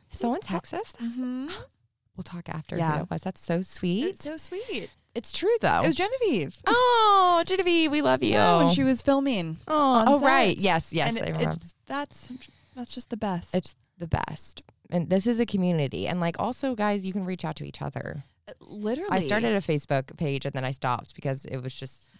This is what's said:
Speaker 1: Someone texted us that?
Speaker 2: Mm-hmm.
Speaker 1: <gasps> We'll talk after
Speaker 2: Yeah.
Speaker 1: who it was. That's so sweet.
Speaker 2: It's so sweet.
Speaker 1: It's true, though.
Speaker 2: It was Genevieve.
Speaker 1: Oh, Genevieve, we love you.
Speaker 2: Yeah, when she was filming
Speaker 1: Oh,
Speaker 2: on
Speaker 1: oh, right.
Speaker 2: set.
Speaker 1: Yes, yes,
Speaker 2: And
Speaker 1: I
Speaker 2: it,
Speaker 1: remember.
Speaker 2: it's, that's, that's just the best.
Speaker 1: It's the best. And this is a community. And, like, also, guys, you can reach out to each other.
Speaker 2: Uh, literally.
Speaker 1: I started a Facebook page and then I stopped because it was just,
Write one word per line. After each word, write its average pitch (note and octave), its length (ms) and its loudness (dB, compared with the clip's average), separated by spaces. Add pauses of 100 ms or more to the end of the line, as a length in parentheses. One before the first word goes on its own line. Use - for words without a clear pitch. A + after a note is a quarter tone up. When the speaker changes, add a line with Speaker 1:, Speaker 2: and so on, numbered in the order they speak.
(120)
Speaker 1:
Someone D4+ 300 -2
texted - 400 -6
us - 120 -12
that? - 100 -18
Speaker 2:
Mm-hmm. B3+ 500 -6
Speaker 1:
<gasps> G#4 40 -10 (600)
We'll F#3 60 -8
talk - 260 -12
after E3 260 -8
Speaker 2:
Yeah. D#3+ 220 2
Speaker 1:
who D#3+ 60 -2
it F3+ 80 -8
was. E3 100 -6
That's - 240 -8
so F3 160 0
sweet. F#3+ 460 -2
Speaker 2:
It's - 160 -6
so D#4 140 -8
sweet. F4+ 520 -8 (240)
Speaker 1:
It's - 180 -8
true, A4 300 2
though. F#2+ 220 4
Speaker 2:
It - 40 4
was C#4+ 80 2
Genevieve. F4+ 680 0
Speaker 1:
Oh, G#4 800 6
Genevieve, F4 460 2
we D4+ 100 2
love C4 220 2
you. - 80 4
Speaker 2:
Yeah, F3 260 6
when E3+ 140 6
she C4+ 120 2
was C4 200 0
filming A#3+ 540 0 (100)
Speaker 1:
Oh, C#4+ 260 4
Speaker 2:
on A3+ 160 4
Speaker 1:
oh, C#4+ 100 6
right. C4 400 4
Speaker 2:
set. F#3+ 40 0
Speaker 1:
Yes, E3+ 300 2
yes, D#3 160 2
Speaker 2:
And A3+ 100 -2
Speaker 1:
I - 20 -4
Speaker 2:
it, E3 120 -2
Speaker 1:
remember. D#3+ 280 -2
Speaker 2:
it's, F3 140 -20 (100)
that's, C#4 480 -10 (420)
that's B3 200 -12
just - 160 -12
the A3+ 60 -4
best. F#3+ 360 -4
Speaker 1:
It's - 220 -2 (240)
the E3+ 80 -8
best. - 560 -6 (260)
And E3+ 220 -2
this F#3+ 160 2
is A#3 120 2
a A#3+ 60 0
community. E3 640 0
And, F3+ 120 -2
like, E3+ 200 -2
also, B3 340 -2
guys, G#3 320 -2
you F#3 80 -4
can G3 120 -4
reach F3+ 200 -6
out D#3 120 -6
to C#3+ 100 -10
each - 160 -12
other. C#3+ 400 -8 (240)
Speaker 2:
Uh, G#3+ 140 -16
literally. A#3+ 500 -6
Speaker 1:
I - 80 2
started G#3+ 340 0
a G3 60 2
Facebook C#3+ 580 -2
page C#3 280 -2
and C#3 80 -6
then C3 100 -6
I C3 80 -4
stopped B2+ 420 -4
because C3+ 300 -6
it - 140 -8
was B2+ 180 -10
just, - 340 -16 (100)